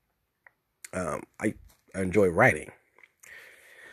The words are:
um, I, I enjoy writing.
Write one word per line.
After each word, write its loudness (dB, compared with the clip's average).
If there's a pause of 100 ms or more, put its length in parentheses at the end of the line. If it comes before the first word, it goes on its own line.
(920)
um, -6 (160)
I, -2 (400)
I -6
enjoy 2
writing. 2 (1200)